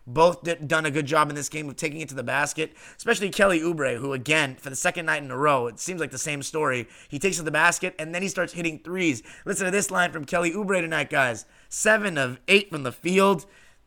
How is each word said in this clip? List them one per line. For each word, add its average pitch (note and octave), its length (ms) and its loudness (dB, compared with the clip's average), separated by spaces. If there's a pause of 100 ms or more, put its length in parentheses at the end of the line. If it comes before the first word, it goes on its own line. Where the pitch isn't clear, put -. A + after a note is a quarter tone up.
both E3 360 4
did, D#3 260 -4
done D#3 160 2
a D3+ 60 0
good D3 160 -2
job D3+ 240 4
in D3 40 -6
this C#3+ 140 -6
game D3+ 180 -8
of C3 100 -12
taking D#3 260 -6
it C#3 80 -12
to C3 40 -12
the C3 80 -8
basket, C#3+ 520 -2 (240)
especially G3 320 -2
Kelly F#3 300 4
Oubre, D3+ 360 -2
who, C#3 160 -4
again, C#3 440 0
for - 120 -14
the C3 80 -10
second F3 300 -2
night D#3 160 -2
in C3+ 80 -10
a B2+ 60 -6
row, C3+ 300 2
it A2 140 -8
seems F3+ 180 -6
like C#3+ 120 -4
the B2+ 80 -12
same C#3+ 240 -6
story. C3 440 -2 (220)
He C#3+ 100 -8
takes F#3 180 0
it - 20 -2
to D#3+ 60 -6
the D3+ 80 -4
basket, E3+ 460 2
and D#3+ 160 -8
then F3 60 -4
he G3 80 -2
starts E3+ 240 -4
hitting E3 280 -4
threes. E3+ 420 0 (240)
Listen F#3+ 180 -2
to F#3 60 0
this F#3+ 200 0
line F3+ 220 2
from D#3 140 -8
Kelly F3 240 2
Oubre F#3+ 320 0
tonight, D#3+ 260 -2
guys. B2+ 380 0 (240)
Seven G#3 480 2
of B2+ 280 0
eight G3+ 220 4
from D3 140 -6
the B2 100 -4
field, F#3+ 540 2 (400)